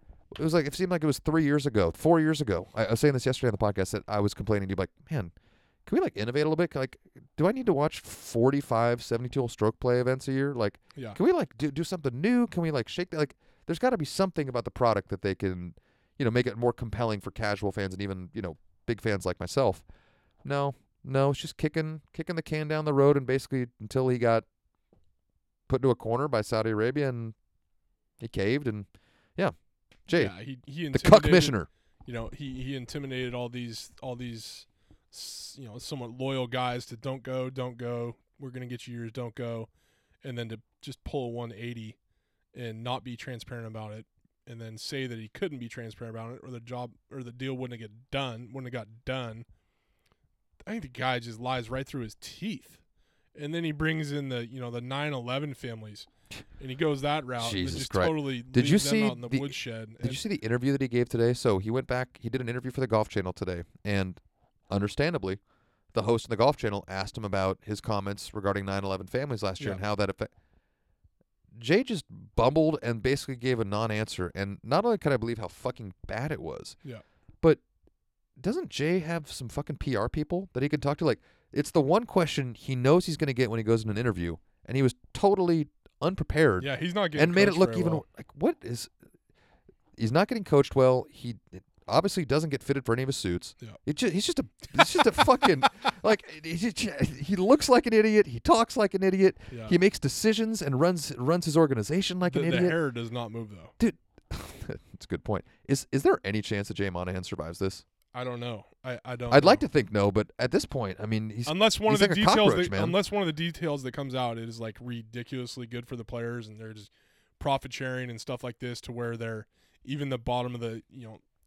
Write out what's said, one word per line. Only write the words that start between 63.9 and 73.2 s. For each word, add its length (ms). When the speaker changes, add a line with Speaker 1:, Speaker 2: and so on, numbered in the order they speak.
Speaker 1:
understandably, 680
the 80
host 240
of 20
the 80
Golf 220
Channel 300
asked 280
him 80
about 380
his 180
comments 540
regarding 320
nine 180
eleven 220
families 360
last 200
year 80
Speaker 2:
Yeah. 60
Speaker 1:
and 80
how 100
that 160
affect-, 240
Jay 240
just 220
bumbled 460
and 200
basically 340